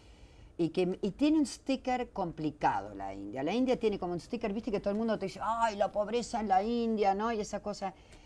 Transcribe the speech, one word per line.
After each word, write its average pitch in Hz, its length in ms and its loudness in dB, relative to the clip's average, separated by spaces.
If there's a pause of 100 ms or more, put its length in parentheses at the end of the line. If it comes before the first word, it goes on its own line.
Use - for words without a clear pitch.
(580)
Y 165 120 2
que, 185 320 0
y 190 100 0
tiene 302 280 4
un 294 60 4
sticker 254 640 -2
complicado 147 840 -2
la 98 200 -8
India. 101 300 -6
La 160 100 2
India 247 260 2
tiene 208 180 2
como 175 160 -4
un 170 60 -2
sticker, 226 340 -4
viste, 226 180 -6
que 196 100 0
todo 202 100 0
el 202 60 0
mundo 220 200 0
te 190 100 -4
dice, 190 140 -10
"Ay, 226 360 0
la 196 140 2
pobreza 214 500 -2
en 220 80 -2
la 190 120 6
India", 220 540 2
¿no? 214 160 0
Y 226 80 -2
esa 202 220 -6
cosa. 196 320 -6 (320)